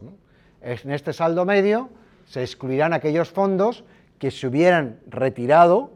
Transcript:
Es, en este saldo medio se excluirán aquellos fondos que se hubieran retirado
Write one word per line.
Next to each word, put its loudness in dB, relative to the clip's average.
Es, -10
en -8
este -6
saldo -2
medio 0
se -10
excluirán -2
aquellos -2
fondos -2
que -4
se -10
hubieran 0
retirado 2